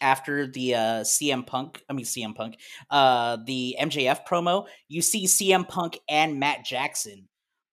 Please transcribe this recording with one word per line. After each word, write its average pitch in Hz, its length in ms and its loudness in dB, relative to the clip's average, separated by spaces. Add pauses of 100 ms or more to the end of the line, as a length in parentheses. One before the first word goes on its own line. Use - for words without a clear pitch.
after 143 480 0
the, 127 260 -2
uh, 113 300 0
C - 260 0
M 127 140 0
Punk, - 440 -8
I 139 40 -10
mean, 127 140 -6
C 120 180 -6
M 107 100 -8
Punk, 113 220 -10 (340)
uh, 123 460 4 (100)
the 127 320 -4
M 147 100 0
J 139 200 0
F - 180 0
promo, 175 400 0 (220)
you 160 120 -4
see 185 280 0
C 190 240 4
M 180 120 4
Punk 175 440 -6
and 151 320 2
Matt 139 240 -2
Jackson 113 640 -6 (440)